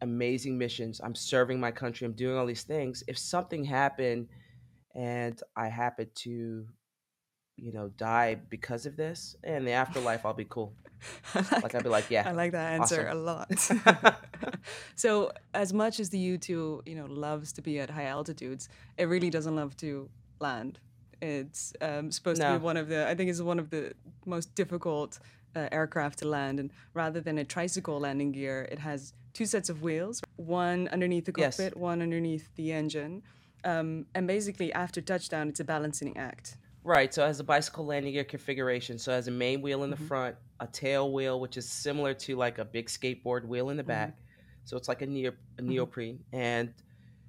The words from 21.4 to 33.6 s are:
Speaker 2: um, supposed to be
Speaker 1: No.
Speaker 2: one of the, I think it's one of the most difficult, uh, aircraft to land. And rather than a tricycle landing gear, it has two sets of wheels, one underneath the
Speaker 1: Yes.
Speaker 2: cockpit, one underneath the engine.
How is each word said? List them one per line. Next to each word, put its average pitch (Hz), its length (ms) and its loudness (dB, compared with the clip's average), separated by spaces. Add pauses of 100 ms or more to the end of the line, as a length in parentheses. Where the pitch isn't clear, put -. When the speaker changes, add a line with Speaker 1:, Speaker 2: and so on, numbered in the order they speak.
Speaker 2:
um, 151 300 -2
supposed 170 300 0
to 147 60 6
be 139 60 6
Speaker 1:
No. 165 60 4
Speaker 2:
one 165 180 2
of 156 120 -2
the, 151 180 2
I 170 80 2
think 185 140 2
it's 175 120 0
one 170 180 2
of 156 100 -4
the 156 240 -4 (320)
most 170 300 -4
difficult, 170 640 0 (360)
uh, 151 160 0
aircraft 156 480 0
to 147 80 -2
land. 139 320 0
And 139 120 -4 (220)
rather 160 280 0
than 156 160 -2
a 147 80 0
tricycle 170 540 -2
landing 143 340 0
gear, 135 380 -4
it 147 80 -6
has 147 340 -6 (200)
two 226 120 -2
sets 202 240 0
of 151 120 -6
wheels, 170 400 -2 (140)
one 175 540 2
underneath 180 360 2
the 180 120 -2
Speaker 1:
Yes. 143 200 4
Speaker 2:
cockpit, 190 200 -2
one 175 240 0
underneath 165 540 0
the 160 160 -2
engine. 156 520 -2 (400)